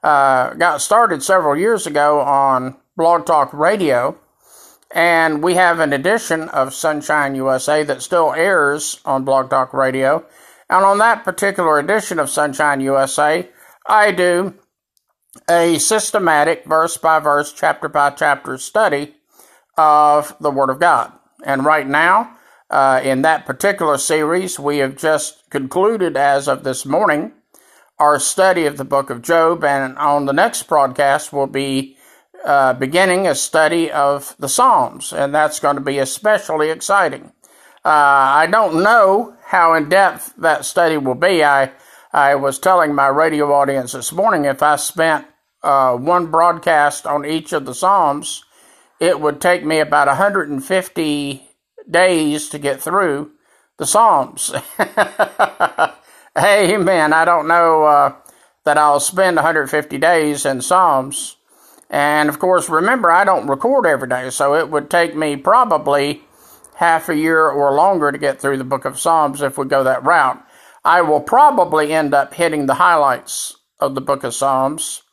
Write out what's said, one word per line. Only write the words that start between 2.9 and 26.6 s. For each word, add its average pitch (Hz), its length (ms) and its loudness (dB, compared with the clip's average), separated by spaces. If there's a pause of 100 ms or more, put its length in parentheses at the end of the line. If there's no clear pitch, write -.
Blog 170 300 2
Talk 165 280 0
Radio, 151 640 0 (760)
and 165 520 2
we 175 120 0
have 175 240 2
an 151 120 0
edition 160 580 -2
of 131 240 -2
Sunshine 147 640 -2
U 135 160 -2
S 127 160 -2
A 151 160 0
that 135 180 -6
still 165 320 0
airs 151 680 0
on 135 220 -2
Blog 135 240 0
Talk 131 240 -2
Radio. 135 520 0 (440)
And 190 160 4
on 196 140 2
that 220 260 2
particular 185 520 0
edition 185 400 -2
of 139 120 -2
Sunshine 147 520 -2
U 135 160 0
S 135 220 -2
A, 156 300 0 (360)
I 214 260 4
do 180 420 0 (960)
a 170 280 2
systematic 170 880 0
verse-by-verse, 156 840 0
chapter-by-chapter 143 1080 -2
study 147 560 -2 (640)
of 151 640 4
the 147 120 -2
Word 135 180 -2
of 131 100 -4
God. 160 320 2 (320)
And 135 220 -2
right 151 200 2
now, 170 460 0 (360)
uh, 135 360 2
in 135 180 -2
that 156 240 0
particular 160 540 -2
series, 170 580 -2
we 147 220 -4
have 139 180 -2
just - 540 -4
concluded, 175 680 -2
as 139 300 0
of 131 160 -4